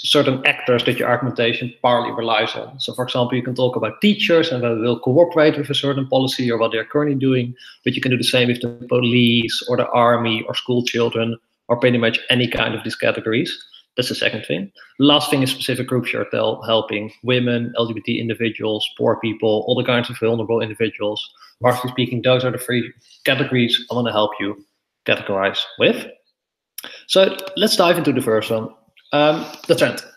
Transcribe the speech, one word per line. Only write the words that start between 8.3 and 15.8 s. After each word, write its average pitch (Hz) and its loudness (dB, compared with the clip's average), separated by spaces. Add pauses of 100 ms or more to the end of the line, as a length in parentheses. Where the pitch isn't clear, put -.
with 120 0
the 120 -8
police 120 2
or 120 0
the 120 0
army 117 2
or - -6
school 123 -2
children 117 -2 (320)
or 120 0
pretty 123 4
much 113 2 (100)
any 123 2
kind 113 -2
of 110 -8
these 113 -6
categories. 117 -2 (460)
That's 123 -2
the - -4
second 107 -2
thing. 95 -6 (280)
The 139 4
last 147 4
thing 139 2
is 131 2
specific 127 -4